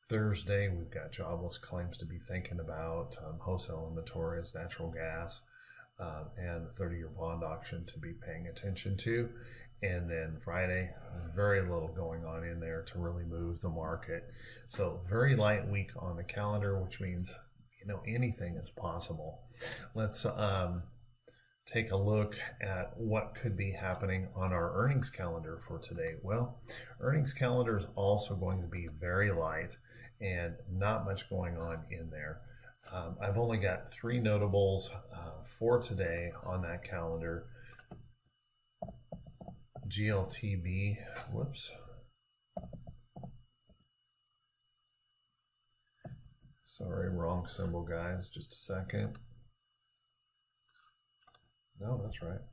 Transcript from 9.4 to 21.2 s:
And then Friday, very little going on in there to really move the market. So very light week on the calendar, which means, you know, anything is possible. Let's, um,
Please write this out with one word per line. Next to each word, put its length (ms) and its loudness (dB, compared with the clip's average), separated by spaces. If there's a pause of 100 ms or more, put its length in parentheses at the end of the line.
And 260 2
then 340 -2
Friday, 460 2 (440)
very 280 6
little 340 0
going 300 -2
on 180 -4
in 160 -4
there 280 -4
to 120 -6
really 240 0
move 380 -2
the 80 0
market. 560 -2 (420)
So 320 0 (100)
very 280 8
light 280 6
week 320 2
on 200 -4
the 80 -4
calendar, 580 2
which 160 -6
means, 340 -2 (460)
you 80 -8
know, 180 -2
anything 520 0
is 120 -6
possible. 760 -6 (520)
Let's, 300 0
um, 580 2 (840)